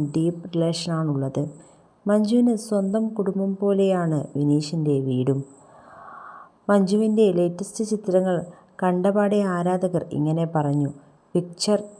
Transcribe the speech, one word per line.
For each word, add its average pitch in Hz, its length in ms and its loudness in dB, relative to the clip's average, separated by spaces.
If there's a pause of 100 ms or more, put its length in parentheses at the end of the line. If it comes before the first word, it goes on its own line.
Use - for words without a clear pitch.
ഡീപ്പ് 170 420 -2
റിലേഷനാണുള്ളത്. 160 960 -2 (640)
മഞ്ജുവിന് 220 500 4
സ്വന്തം 208 520 -2
കുടുംബം 196 480 -2
പോലെയാണ് 190 640 2 (140)
വിനീഷിൻ്റെ 147 680 0
വീടും. 135 380 0 (1300)
മഞ്ജുവിൻ്റെ 208 680 4
ലേറ്റസ്റ്റ് 175 520 -2
ചിത്രങ്ങൾ 185 520 0 (400)
കണ്ടപാടെ 196 680 2
ആരാധകർ 180 560 0 (100)
ഇങ്ങനെ 160 320 0
പറഞ്ഞു, 147 460 0 (440)
"പിക്ചർ 180 440 0 (220)